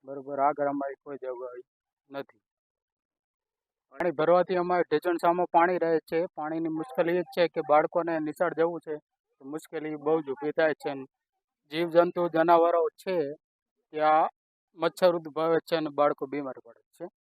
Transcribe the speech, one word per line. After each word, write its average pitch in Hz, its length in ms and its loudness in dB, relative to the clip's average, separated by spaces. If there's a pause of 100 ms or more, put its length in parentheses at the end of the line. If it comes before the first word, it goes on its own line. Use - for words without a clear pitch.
બરોબર, 139 360 -8
આગળ 143 260 2
અમારી 139 360 -6
કોઈ 143 140 -14
જોગવાઈ 123 460 -12 (480)
નથી. 139 320 -14 (1500)
પાણી 175 160 -2
ભરવાથી 175 460 2
અમારે 180 260 0
ઢેચણસામાં 170 720 0
પાણી 175 260 4
રહે 165 200 0
છે. 165 280 -2
પાણીની 165 420 -6
મુશ્કેલી 160 480 -2
એ 180 60 0
જ - 20 -4
છે 170 240 0
કે 165 120 -6
બાળકોને 165 600 2
નિશાળ 156 300 -2
જવું 165 300 -2
છે 156 140 -10 (460)
તો 135 40 -20
મુશ્કેલી 151 520 -10
બહુ 147 240 0
જ 139 100 -10
ઊભી 147 200 -4
થાય 156 240 2
છે. - 180 -8 (800)
જીવજંતુ, 170 560 2
જનાવરો 165 600 4
છે - 280 -6 (760)
ત્યાં 156 360 2 (500)
મચ્છર 175 360 2
ઉદ્ભવે 160 460 -2
છે - 160 -4
અને 156 140 -4
બાળકો 143 360 0
બીમાર 135 380 -8
પડે 117 180 -20 (100)
છે. 170 140 -16 (160)